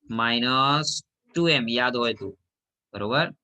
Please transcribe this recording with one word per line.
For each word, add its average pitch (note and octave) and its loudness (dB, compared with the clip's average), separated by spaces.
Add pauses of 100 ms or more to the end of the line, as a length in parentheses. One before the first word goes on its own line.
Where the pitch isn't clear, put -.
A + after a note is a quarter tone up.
(100)
માઇનસ B2 0 (320)
ટુ E3+ 2
એમ C3+ 2
યાદ B2 0
હોય A#2+ 0
તો, F#2+ -12 (560)
બરોબર? A#2 -2